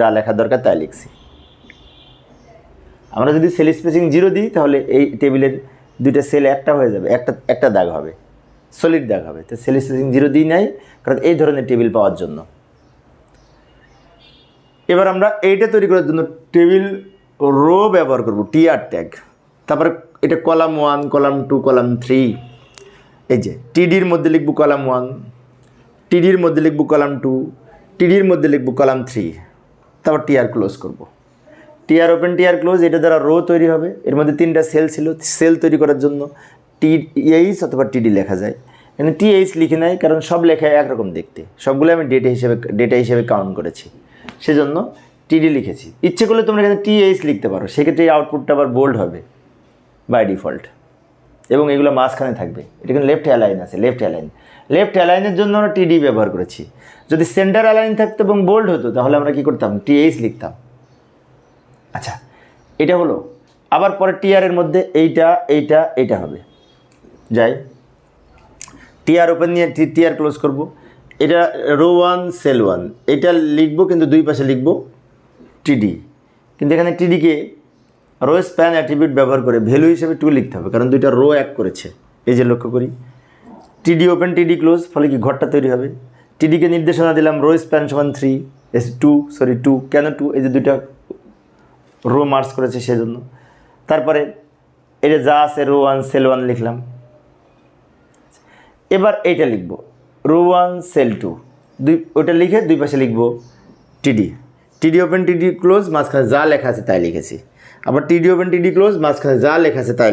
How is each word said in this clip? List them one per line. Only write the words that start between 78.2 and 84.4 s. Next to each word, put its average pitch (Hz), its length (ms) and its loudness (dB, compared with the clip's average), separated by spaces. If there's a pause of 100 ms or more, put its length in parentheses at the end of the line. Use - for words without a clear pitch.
রো 135 140 2 (140)
স্প্যান 170 280 0
অ্যাট্রিবিউট 147 420 0
ব্যবহার 131 280 2
করে 120 120 2 (100)
ভ্যালু 143 260 4
হিসেবে 160 260 -2
টু 147 60 0 (100)
লিখতে - 220 -4
হবে, 87 160 -8
কারণ 120 180 0
দুইটা 139 160 2 (100)
রো 139 100 4 (140)
এক - 60 -6 (100)
করেছে, 92 280 -6 (440)
এই 123 80 2
যে 127 120 2
লক্ষ্য 120 240 -2
করি। 123 140 -2 (960)
টিডি 165 300 2
ওপেন, 175 220 0
টিডি 175 260 2